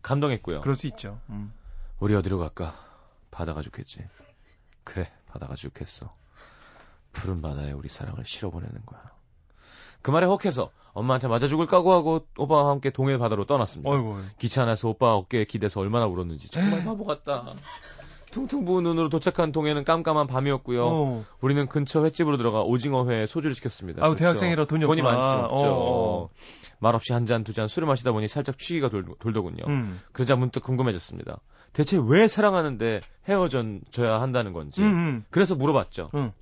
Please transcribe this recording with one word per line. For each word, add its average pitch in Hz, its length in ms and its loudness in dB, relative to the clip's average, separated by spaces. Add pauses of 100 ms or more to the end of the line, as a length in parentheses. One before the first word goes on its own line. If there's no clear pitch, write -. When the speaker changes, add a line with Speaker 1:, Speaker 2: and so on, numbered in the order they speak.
Speaker 1:
감동했고요. 135 600 -2
Speaker 2:
그럴 139 140 0
수 147 120 -8
있죠. 104 320 -12 (100)
음. 104 220 -10 (480)
Speaker 1:
"우리 101 160 2
어디로 95 220 0
갈까? 82 380 -6 (560)
바다가 78 300 -6
좋겠지." - 440 -14 (800)
"그래, - 280 -8 (160)
바다가 67 280 -12
좋겠어. - 580 -14 (960)
푸른 92 300 -6
바다에 71 300 -6
우리 69 180 -10
사랑을 - 360 -10
실어보내는 - 600 -10
거야." - 160 -20 (1000)
그 135 100 -2
말에 175 160 4
혹해서 180 420 0 (240)
엄마한테 127 340 0
맞아 117 200 2
죽을 156 180 0
각오하고 165 640 4 (100)
오빠와 143 320 2
함께 139 220 0
동해 135 260 0
바다로 107 280 0
떠났습니다. 123 440 0
Speaker 2:
어이구, 117 280 0
어이구. 95 100 -10 (100)
Speaker 1:
기차 120 260 0
안에서 117 260 0
오빠 113 260 4
어깨에 104 300 0
기대서 104 360 -2
얼마나 113 240 2
울었는지. 85 460 -4
정말 196 280 2
Speaker 2:
에이. 180 60 -4
Speaker 1:
바보 214 200 -6
같다. 135 500 -6 (760)
퉁퉁 262 340 -4
부은 180 180 2
눈으로 165 260 2
도착한 165 440 0
동해는 151 320 0
깜깜한 160 420 2
밤이었고요. 127 600 0
Speaker 2:
어. 131 380 0 (160)
Speaker 1:
우리는 139 260 2
근처 151 360 0
횟집으로 156 340 2
들어가 110 260 2
오징어회에 123 640 2
소주를 147 280 -2
시켰습니다. - 480 -8
Speaker 2:
아우, 160 60 6
Speaker 1:
그렇죠. 156 100 2
Speaker 2:
대학생이라 170 460 4
돈이 156 200 0
Speaker 1:
돈이 156 160 4
Speaker 2:
없구나. 123 180 4
Speaker 1:
많지 131 180 2 (160)
없죠. 139 140 2
Speaker 2:
어, 120 580 0
어. - 40 -16 (500)
Speaker 1:
말없이 117 340 2
한 120 120 2
잔, 113 200 0
두 110 80 -8
잔 107 160 -2
술을 160 180 -2
마시다 127 240 2
보니 107 160 0
살짝 139 300 -4
취기가 151 320 -2
돌-, 98 160 -4 (140)
돌더군요. 92 480 -2
Speaker 2:
음. 110 340 -2 (100)
Speaker 1:
그러자 127 240 2
문득 127 280 0
궁금해졌습니다. 117 760 -4 (340)
대체 151 280 2
왜 165 260 6
사랑하는데 147 760 2 (260)
헤어져야 120 920 0
한다는 123 320 0
건지. 80 300 -4
Speaker 2:
음, 214 40 6
음. 160 420 2
Speaker 1:
그래서 180 260 4
물어봤죠. 127 580 0
Speaker 2:
음. 135 180 -2 (100)